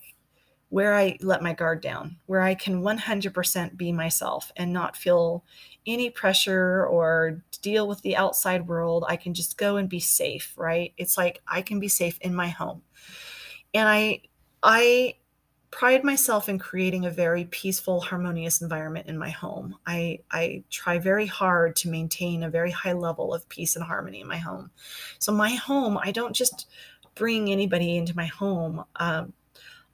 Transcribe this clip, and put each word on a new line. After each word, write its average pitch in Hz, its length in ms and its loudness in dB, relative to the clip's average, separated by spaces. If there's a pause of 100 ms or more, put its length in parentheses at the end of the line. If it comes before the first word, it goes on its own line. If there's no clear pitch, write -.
(720)
where 202 240 4
I 196 260 4
let 185 220 2
my 170 100 -2
guard 160 300 -2
down, 160 420 -8
where 185 160 0
I 190 140 4
can 185 260 -2
one 208 160 0
hundred 202 380 -2
percent 180 420 -2
be 170 160 -2
myself - 640 -2
and 175 160 -2
not 180 240 -2
feel 175 480 2 (420)
any 240 220 -2
pressure 190 800 2
or 165 560 2 (180)
deal 214 260 2
with 202 140 -6
the 196 160 -2
outside 185 500 2
world. 170 400 0
I 175 100 0
can 175 180 -6
just 170 240 -4
go 202 180 2
and 196 120 0
be 180 120 -4
safe, - 560 0
right? 165 400 -2
It's 175 220 -2
like 175 280 0
I 175 160 -4
can 202 180 -4
be 202 80 -2
safe 170 340 0
in 180 120 -2
my 180 140 0
home. 170 340 -8 (920)
And 214 140 4
I, 214 340 4 (400)
I 240 540 6 (540)
pride 262 340 4
myself 247 460 2
in 190 80 -2
creating 185 480 -2
a 175 40 -2
very 175 360 2
peaceful, 185 540 -2
harmonious 170 600 -2
environment 160 460 -6
in 160 100 -8
my 156 140 -6
home. 185 440 -10 (120)
I, 170 320 -4 (120)
I 170 380 -4
try 175 300 -2
very 190 280 2
hard 175 500 2
to - 120 -2
maintain 165 540 -4
a 165 80 -4
very 165 200 0
high 180 220 -2
level 170 400 -2
of 170 160 -6
peace - 280 -2
and 170 80 -6
harmony 180 360 -6
in - 80 -14
my - 80 -6
home. 170 340 -10 (480)
So - 140 0
my 214 180 4
home, 247 460 2
I 196 160 -2
don't 233 240 -4
just - 300 0 (480)
bring 220 360 0
anybody 180 460 2
into 170 200 -2
my 170 100 0
home. 165 580 -4 (120)
Um, 170 360 -2 (600)